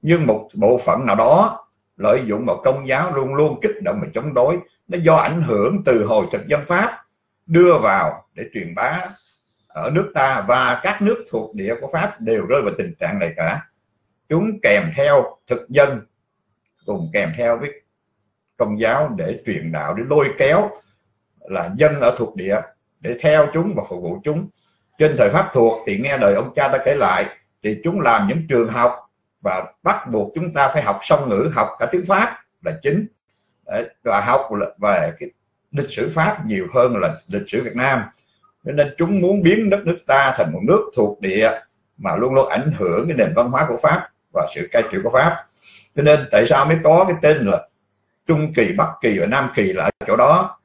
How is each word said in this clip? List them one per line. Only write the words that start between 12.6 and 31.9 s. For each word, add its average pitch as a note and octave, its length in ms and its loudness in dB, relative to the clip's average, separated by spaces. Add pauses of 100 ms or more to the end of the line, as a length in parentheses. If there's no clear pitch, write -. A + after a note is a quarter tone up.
vào G2+ 160 -2
tình F2 220 -6
trạng F2+ 200 -4
này E2+ 160 -4
cả. E2+ 340 -4 (600)
Chúng G3+ 320 -2
kèm G2+ 220 4 (120)
theo C#3 420 2 (100)
thực - 220 -6
dân, C3 320 2 (840)
cùng F2 280 -6
kèm G2 240 0
theo A#2 200 0
với C#3+ 240 -12 (760)
công G#2+ 220 -2
giáo A#2+ 380 0
để F#2 280 -6
truyền E2 260 -6
đạo, D2+ 220 -4
để A2 160 -6
lôi D3 180 4 (100)
kéo D3+ 320 2 (680)
là F2 360 -8
dân B2 240 2
ở A#2+ 180 2
thuộc - 180 -6
địa F#2+ 260 -2 (400)
để A#2+ 200 -8
theo D3+ 320 4
chúng F3 220 -2
và - 140 -6
phục F2+ 120 -12
vụ F2 220 -8
chúng. D#3 240 -4 (500)
Trên D3+ 200 2
thời G2+ 120 4
Pháp F3+ 240 0
thuộc A2+ 340 2
thì G2 120 -2
nghe C#3 180 -2
lời G2+ 160 4
ông A#2 220 -2
cha C#3 120 0
ta C#3 180 0
kể C#3+ 100 2
lại, F#2+ 300 0 (380)
thì G#2+ 200 -4
chúng F#3 160 -2
làm B2 280 2
những D#3+ 220 -2
trường A#2 200 2
học A#2+ 400 -2 (320)
và F#2 320 -4 (100)
bắt - 280 -2
buộc G#2 240 -2
chúng D#3+ 180 -6
ta C#3 200 2
phải D3+ 100 0
học G2+ 200 -2
song C#3+ 260 0
ngữ, A2+ 260 0
học A2 140 0 (100)
cả A#2 120 -2